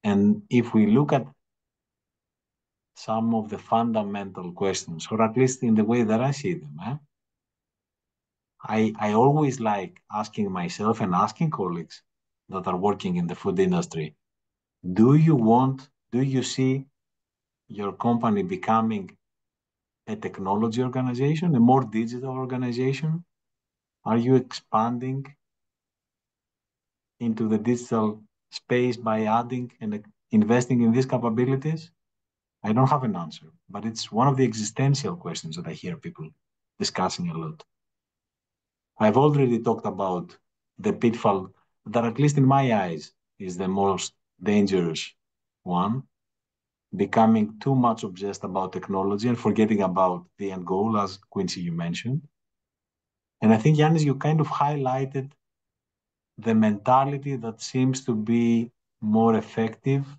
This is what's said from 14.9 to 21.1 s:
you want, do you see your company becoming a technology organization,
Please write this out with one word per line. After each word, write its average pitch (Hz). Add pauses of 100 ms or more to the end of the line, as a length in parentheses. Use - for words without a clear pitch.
you 160
want, 127 (240)
do 123
you 131
see 131 (800)
your 101
company 117
becoming 101 (880)
a 107
technology 107
organization, 131